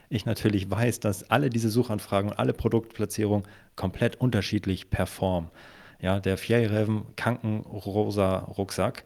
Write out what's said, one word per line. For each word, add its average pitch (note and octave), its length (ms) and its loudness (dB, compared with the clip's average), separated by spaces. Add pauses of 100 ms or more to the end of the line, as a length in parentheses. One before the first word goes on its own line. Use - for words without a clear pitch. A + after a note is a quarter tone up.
ich - 160 -2
natürlich G#2 440 0
weiß, A2 300 0
dass - 300 -2
alle C3 220 4
diese A#2 180 0
Suchanfragen G#2 640 0
und - 80 -6
alle B2 140 2
Produktplatzierungen G#2+ 960 0 (280)
komplett A2+ 400 -2
unterschiedlich G2+ 760 0
performen. F2+ 600 0 (480)
Ja, F#2+ 200 0
der F#2+ 200 0
Fjällräven-Kanken-Rosa-Rucksack G#2+ 2750 0